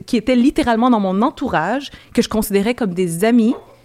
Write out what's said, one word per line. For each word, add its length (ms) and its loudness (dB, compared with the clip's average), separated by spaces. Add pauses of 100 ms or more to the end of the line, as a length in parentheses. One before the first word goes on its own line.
qui 100 -4
étaient 200 2
littéralement 540 2
dans 120 4
mon 200 0
entourage, 720 -2 (220)
que 80 2
je 80 0
considérais 440 0
comme 200 -4
des 320 -2
amis, 280 4 (320)